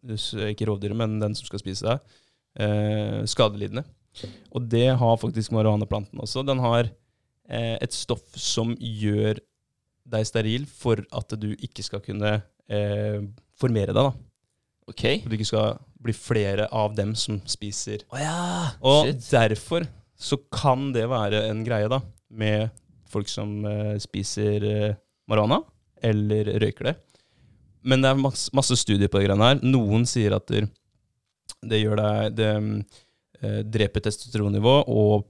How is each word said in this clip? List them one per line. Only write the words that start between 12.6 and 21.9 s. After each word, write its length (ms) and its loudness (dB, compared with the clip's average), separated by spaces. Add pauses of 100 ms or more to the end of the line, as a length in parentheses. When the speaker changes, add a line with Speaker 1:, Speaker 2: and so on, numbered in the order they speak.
Speaker 1:
eh, 520 -2 (380)
formere 280 2
deg, 80 -4
da. 180 4 (760)
Speaker 2:
Ok. 360 -2
Speaker 1:
For 80 -8
du 80 -2
ikke 80 -2
skal 320 0 (240)
bli 100 -2
flere 580 0
av 240 0
dem 200 -2
som 260 -4
spiser. 600 -8 (120)
Speaker 3:
Å 60 -8
ja, 520 -2 (120)
Speaker 1:
Og 240 8
Speaker 2:
shit. 140 -2 (100)
Speaker 1:
derfor 580 2 (300)
så 180 -2 (160)
kan 400 2
det 160 0
være 400 0
en 160 -4
greie, 240 0
da, 120 0 (300)